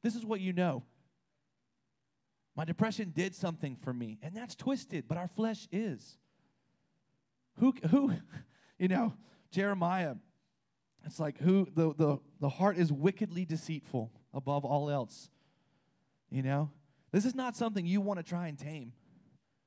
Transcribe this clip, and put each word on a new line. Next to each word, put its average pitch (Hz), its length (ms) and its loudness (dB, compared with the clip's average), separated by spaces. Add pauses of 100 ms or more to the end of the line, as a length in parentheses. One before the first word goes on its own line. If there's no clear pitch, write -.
This 226 120 0
is 226 100 -8
what 208 160 -2
you 185 100 0
know." 170 320 0 (1700)
My 156 120 -4
depression 196 500 0
did 180 200 -2
something 156 420 -4
for 127 160 -4
me, 113 280 -6
and 170 140 -10
that's 233 200 -12
twisted, 240 520 -4
but 160 100 -2
our 180 120 -6
flesh 220 420 -4
is. 180 460 -4 (1400)
Who, 254 120 6 (200)
who, 277 200 6 (340)
<laughs> - 340 -20
you 185 80 2
know, 190 260 2 (380)
Jeremiah, 180 640 0 (880)
it's - 140 -12
like, 151 180 -2
who, 185 380 6
the, 160 180 4
the, 147 240 4 (220)
the 139 100 2
heart 180 280 2
is 170 140 6
wickedly 175 540 0
deceitful 151 680 -4 (220)
above 139 320 -2
all 143 240 0
else, 135 400 -4 (1000)
you 135 100 -2
know? 143 300 0 (400)
This 202 140 2
is 254 100 0
not 254 200 -4
something 202 300 0
you 190 160 2
wanna 196 220 -2
try 175 240 -4
and 143 100 -8
tame. 139 340 -10 (760)